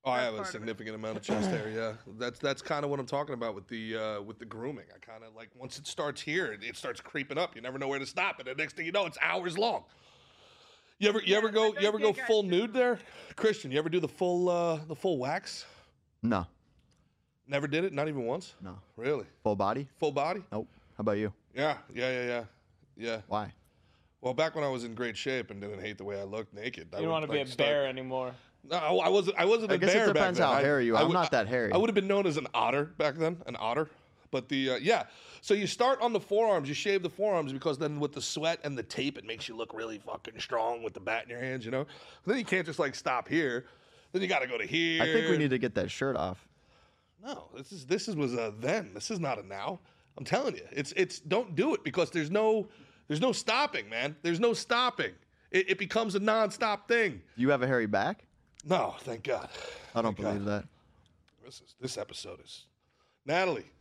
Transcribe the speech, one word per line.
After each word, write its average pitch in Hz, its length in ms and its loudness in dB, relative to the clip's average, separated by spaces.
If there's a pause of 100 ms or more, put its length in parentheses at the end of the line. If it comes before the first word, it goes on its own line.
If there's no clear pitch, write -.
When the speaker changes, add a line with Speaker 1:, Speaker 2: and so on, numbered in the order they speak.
Speaker 1:
Oh, 131 60 2
I 123 100 2
Speaker 2:
That's - 40 2
Speaker 1:
have 113 80 -2
a 107 40 -6
Speaker 2:
part 101 100 -6
of - 80 -10
it. - 40 -8
Speaker 1:
significant 110 360 -8
amount 110 220 -6
of 147 60 -10
chest 208 260 -2
hair, 110 200 -4
yeah. 110 240 -4 (240)
That's, 120 220 -6
that's 139 220 -2
kinda 147 260 -4
what 143 140 -2
I'm 123 40 -6
talking 143 280 -4
about 117 200 -4
with 95 140 -12
the, 110 300 -8
uh, 107 240 -4
with 110 180 -14
the 117 60 -14
grooming. 113 400 -10 (100)
I 90 40 -20 (120)
kinda, 113 240 -20
like, 110 200 -18
once 127 220 -14
it 143 100 -16
starts 147 340 -4
here, 151 320 -2
it, 101 100 -12
it 120 140 -10
starts - 240 -8
creeping 143 360 -6
up. 175 180 -2
You 113 60 -14
never 131 160 -8
know 139 120 -4
where 139 100 -2
to 135 60 -6
stop 180 340 -4
it. 131 60 -12
The 131 100 -8
next 151 220 -4
thing 165 80 -6
you 165 80 -6
know, 196 120 2
it's - 160 -10
hours 170 360 -2
long. 214 260 0 (1160)
You 202 100 4
ever, 214 100 2
you 196 80 -2
Speaker 2:
Yeah, 202 100 6
Speaker 1:
ever 214 120 2
go, 214 240 4
Speaker 2:
but 196 80 0
Speaker 1:
you 196 60 6
ever 214 100 2
Speaker 2:
those 214 100 4
Speaker 1:
go 202 60 6
Speaker 2:
gay - 60 -4
guys 254 80 -6
Speaker 1:
full 214 160 4
Speaker 2:
do 190 60 -2
Speaker 1:
nude 208 240 2
there? 247 260 4 (360)
Christian, 208 360 0
you 135 60 2
ever 160 120 0
do 175 100 2
the 156 80 0
full, 180 420 0
uh, 170 380 2
the 156 80 -8
full 175 220 0
wax? 139 480 -4 (580)
Speaker 3:
No. 104 220 2 (1000)
Speaker 1:
Never 143 200 -2
did 156 160 0
it? 185 100 -2
Not 143 140 -2
even 139 180 -4
once? 156 360 -4
Speaker 3:
No. 95 160 -14 (180)
Speaker 1:
Really? 123 300 -2 (180)
Speaker 3:
Full 107 120 2
body? 110 320 0 (100)
Speaker 1:
Full 151 140 0
body? 160 400 0
Speaker 3:
Nope. 214 160 -4 (300)
How - 40 -6
about 107 160 2
you? 104 160 -2 (200)
Speaker 1:
Yeah, 143 240 0 (160)
yeah, 123 180 -2
yeah, 123 160 -2
yeah. 120 160 -2 (540)
Yeah. 113 300 -6
Speaker 3:
Why? 104 240 -4 (680)
Speaker 1:
Well, 127 120 -2
back 156 220 0
when 156 80 -2
I 139 60 0
was 127 140 -2
in 117 100 -8
great 117 240 -4
shape 127 340 -2
and 101 100 -12
didn't 101 200 -8
hate 104 160 -8
the 98 60 -12
way 98 160 -6
I 101 60 -8
looked 107 280 -8
naked, 104 400 -10
I - 40 -8
Speaker 4:
You 101 60 -2
don't 165 60 -2
Speaker 1:
would, - 40 0
Speaker 4:
wanna 156 140 0
be 147 120 0
Speaker 1:
like, 131 80 -2
Speaker 4:
a 131 40 -12
Speaker 1:
start 143 180 2
Speaker 4:
bear 143 180 2
anymore. 131 460 -4 (360)
Speaker 1:
No, 160 60 0
I, 170 300 2
I 175 40 6
wasn't, 190 300 4
I 170 60 6
wasn't 220 260 4
Speaker 3:
I - 40 6
Speaker 1:
a - 20 2
Speaker 3:
guess 180 140 4
it - 20 6
Speaker 1:
bear 220 140 6
back 208 80 4
Speaker 3:
depends 180 240 4
Speaker 1:
then. 160 100 6
Speaker 3:
how 127 40 6
Speaker 1:
I, 139 80 6
Speaker 3:
hairy 139 240 4
you 113 100 4
are. 110 40 6
Speaker 1:
I - 40 6
Speaker 3:
I'm 165 40 4
Speaker 1:
would, 170 60 4
Speaker 3:
not 175 180 4
that 113 160 4
hairy. 120 240 2
Speaker 1:
I 170 60 6
would 220 120 6
have 202 60 2
been 190 140 4
known 196 180 4
as 151 80 2
an 135 180 -2
otter 120 300 4 (140)
back 147 180 2
then, 165 320 0
an 120 100 -8
otter. 123 320 0 (420)
But 131 180 -2
the, 135 220 2
uh, 127 40 4
yeah. 147 300 4 (360)
So - 120 2
you 202 120 2
start 247 360 2
on 240 120 2
the 202 60 2
forearms, 202 480 2
you 143 80 -4
shave 196 260 0
the 175 80 -4
forearms 175 440 0
because 139 260 -2
then 147 220 -2
with 143 100 -2
the 139 100 -10
sweat 160 440 -2
and 143 120 -4
the 113 60 -6
tape, 139 340 -4
it 107 80 -14
makes 113 220 -8
you 117 80 -10
look 113 180 -8
really 110 260 -6
fucking 113 400 -12
strong 117 440 -2
with 107 100 -4
the - 60 -12
bat 110 240 -2
in 123 60 -16
your 120 100 -10
hands, 131 260 -6
you 113 60 -6
know? 131 140 -2 (400)
But 185 80 -2
then 277 40 2
you 233 80 -2
can't 185 200 0
just, 156 120 -8
like, 147 160 0
stop 127 360 -2
here. 135 360 0 (460)
Then 190 100 0
you 190 60 0
gotta 151 180 2
go 123 120 -4
to 107 100 0
here. 165 340 2
Speaker 3:
I - 40 6
think - 240 4
we - 80 6
need 147 140 4
to 127 60 4
get 117 180 0
that 90 140 2
shirt 135 280 0
off. 92 280 -4 (800)
Speaker 1:
No, 269 220 -10 (100)
this 135 160 -14
is, 156 140 -14
this 175 240 0
is, 190 80 -2
was 131 160 0
a 113 260 -2
then. 147 340 -2
This 104 160 -8
is 214 120 -4
not 123 180 -2
a 95 80 -14
now. 101 320 -8 (380)
I'm 127 80 -10
telling 277 300 0
you, - 160 -12
it's, 143 260 -4
it's, 185 220 0
don't 185 360 -2
do 247 180 2
it - 120 -4
because 160 260 0
there's 156 180 -2
no, 214 380 2 (400)
there's 151 140 0
no 254 100 4
stopping, 220 580 0
man. 127 320 -2
There's 170 180 0
no 233 140 4
stopping. 233 600 0 (380)
It, 190 200 2
it 190 80 2
becomes 214 360 0
a 196 40 2
nonstop 214 680 2
thing. 202 340 2 (140)
Speaker 3:
Do 117 60 -2
you 131 80 6
have 139 120 6
a 127 60 2
hairy 120 200 4
back? 104 380 0 (400)
Speaker 1:
No, 147 340 2
thank 117 240 -10
God. 127 260 -2 (460)
Speaker 3:
I 117 60 2
don't 110 140 0
Speaker 1:
Thank - 20 -14
God. 104 160 -2
Speaker 3:
believe 101 120 -4
that. 104 200 -2 (800)
Speaker 1:
This 131 160 -20
is, - 180 -20
this 127 180 -8
episode 98 460 -12
is, - 220 -20 (600)
Natalie. 160 400 0 (160)